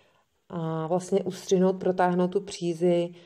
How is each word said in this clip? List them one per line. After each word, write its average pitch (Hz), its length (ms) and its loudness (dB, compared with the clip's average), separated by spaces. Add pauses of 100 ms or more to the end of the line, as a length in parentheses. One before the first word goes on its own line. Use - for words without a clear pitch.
(500)
a 160 380 -6
vlastně 180 360 0
ustřihnout, 185 560 2
protáhnout 180 480 2
tu 196 140 0
přízi 175 680 0 (160)